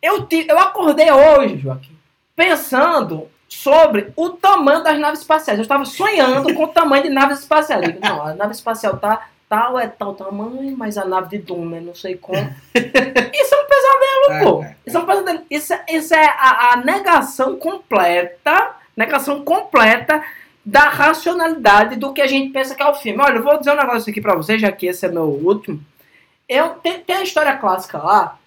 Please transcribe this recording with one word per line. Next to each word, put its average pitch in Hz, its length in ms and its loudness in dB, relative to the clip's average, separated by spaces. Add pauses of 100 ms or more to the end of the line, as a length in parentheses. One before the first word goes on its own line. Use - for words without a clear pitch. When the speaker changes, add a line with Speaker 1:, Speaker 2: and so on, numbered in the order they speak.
Speaker 1:
Eu 359 240 -2
ti-, 320 240 -4
eu 302 80 4
acordei 339 540 4
hoje, 277 480 6
Joaquim, 131 360 -10 (400)
pensando 285 920 0 (180)
sobre 302 680 2
o 339 160 -4
tamanho 320 520 2
das 311 160 2
naves 302 200 -4
espaciais. 311 400 -2
Eu 226 40 -4
estava 277 220 -2
sonhando 320 720 0
com - 80 -2
o 320 40 -2
tamanho 294 360 2
de 320 60 -4
naves 277 300 0
espaciais. 302 440 0
Eu 170 100 -2
digo, - 120 -14
"Não, 180 200 -4
a 156 80 -8
nave 208 200 -4
espacial 220 440 -6
tá, 214 300 -4 (200)
tá, 233 320 0
é 226 80 -4
tal 202 280 -10
tamanho, 226 600 -10
mas 214 220 -8
a 196 80 -6
nave 185 240 -4
de 202 140 -10
Duna 170 340 -10
é 165 40 -14
não 175 120 -16
sei 185 220 -12
como." 180 240 -8
Speaker 2:
<laughs> - 360 -12
Speaker 1:
Isso 254 800 0
é - 60 2
um 571 60 -4
pesadelo, 539 640 4
Speaker 2:
É, - 120 0
Speaker 1:
pô. - 200 2
Speaker 2:
é, - 120 -18 (120)
Speaker 1:
Isso - 100 -4
é - 20 2
um 339 60 -6
pesadelo. 370 440 -2
Isso 302 240 -4
é, - 160 -8
isso 320 260 -2
é 311 100 4
a, 254 480 4
a 247 40 2
negação 285 800 0
completa, 220 1120 0 (240)
negação 277 480 -4
completa 233 800 2 (420)
da 277 240 4
racionalidade 294 1040 2
do 277 180 -8
que 294 80 -2
a 277 60 2
gente 269 240 -2
pensa 269 240 -6
que - 80 -6
é 285 40 2
o 294 80 2
filme. 220 260 -4
Olha, 269 160 2
eu 226 60 -4
vou 294 140 2
dizer 277 140 -2
um 294 60 4
negócio 240 320 -2
aqui 208 120 -8
pra 208 140 2
vocês, 208 260 -2
já 202 100 2
que 185 160 -8
esse 180 180 -6
é 170 40 0
meu 170 160 -4
último. 156 560 -2 (680)
Eu, 294 220 0
tem, 349 300 -6
tem 359 180 -6
a 392 60 -4
história 302 340 -2
clássica 190 400 -4
lá 185 500 0